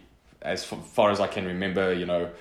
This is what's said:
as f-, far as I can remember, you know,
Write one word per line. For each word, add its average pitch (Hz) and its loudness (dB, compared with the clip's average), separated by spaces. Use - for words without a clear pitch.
as 92 -6
f-, 87 -10
far 104 6
as 101 0
I 98 2
can 95 -6
remember, 92 0
you 87 -2
know, 85 0